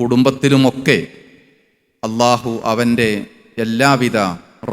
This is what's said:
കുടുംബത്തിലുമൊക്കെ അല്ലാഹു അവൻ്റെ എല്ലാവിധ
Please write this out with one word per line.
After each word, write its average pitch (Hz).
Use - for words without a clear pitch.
കുടുംബത്തിലുമൊക്കെ 131
അല്ലാഹു 120
അവൻ്റെ 117
എല്ലാവിധ 120